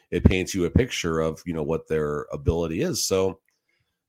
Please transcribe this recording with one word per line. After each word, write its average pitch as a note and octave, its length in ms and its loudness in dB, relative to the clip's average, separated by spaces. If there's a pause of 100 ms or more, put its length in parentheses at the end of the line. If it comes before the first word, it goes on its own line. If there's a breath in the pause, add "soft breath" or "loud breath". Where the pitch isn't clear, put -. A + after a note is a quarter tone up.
(100)
it F2 140 4
paints F#2 300 4
you F2+ 120 2
a D#2 40 -4
picture E2+ 500 0
of, D#2+ 260 -2
you F2 80 -4
know, D#2+ 80 -4
what D#2 260 -4
their D2 420 -2
ability E2 520 -2
is. F3+ 200 -4
So, F#2+ 380 0 (680)